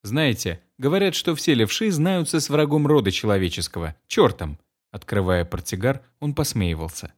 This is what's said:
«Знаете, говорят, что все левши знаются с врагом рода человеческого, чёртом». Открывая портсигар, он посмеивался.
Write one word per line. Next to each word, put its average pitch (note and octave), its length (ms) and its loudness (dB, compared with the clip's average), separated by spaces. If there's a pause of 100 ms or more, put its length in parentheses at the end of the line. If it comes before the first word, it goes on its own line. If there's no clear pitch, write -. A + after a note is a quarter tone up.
«Знаете, A2 580 -2 (160)
говорят, F3+ 380 0
что E3+ 200 -2
все D3+ 180 0
левши B2 380 2
знаются E3+ 480 0
с D3 100 -4
врагом D3 380 2
рода C3+ 240 4
человеческого, F2 840 -2 (120)
чёртом». E2 520 2 (320)
Открывая F#2 540 0
портсигар, A2+ 560 -4 (180)
он D3 140 -4
посмеивался. E2+ 840 -4